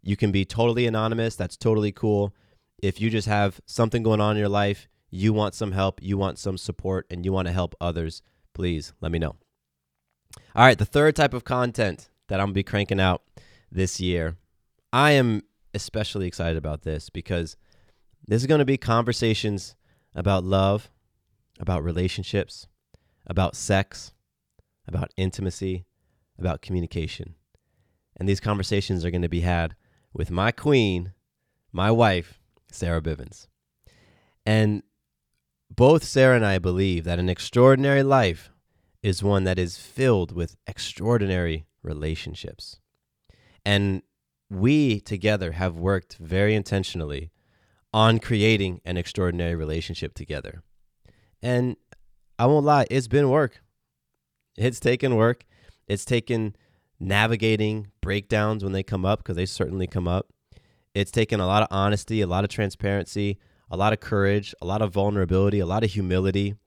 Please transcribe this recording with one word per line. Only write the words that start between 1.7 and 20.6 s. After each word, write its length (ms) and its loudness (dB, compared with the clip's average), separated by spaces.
cool. 440 0
If 180 -2
you 80 0
just 180 -2
have 380 0
something 380 0
going 180 2
on 160 2
in 20 0
your 120 0
life, 360 0
you 220 2
want 220 0
some 180 -6
help, 300 -2
you 160 -2
want 200 -2
some 200 -6
support, 500 -6
and 160 -10
you 80 -2
wanna 200 -2
help 280 -2
others, 400 -4
please 480 -4
let 100 -6
me 80 -2
know. 180 -4
All 120 6
right, 100 6
the 80 0
third 320 2
type 160 2
of 120 -8
content 640 -4
that 100 -4
I'm 100 -2
gonna 40 -6
be 100 -2
cranking 380 -2
out 220 2
this 260 -4
year, 380 -2
I 200 4
am 300 2
especially 540 -6
excited 320 -4
about 240 -8
this 260 -8
because 480 -8
this 160 2
is 40 -4
gonna 200 4
be 100 2
conversations 1000 0
about 300 0
love, 460 0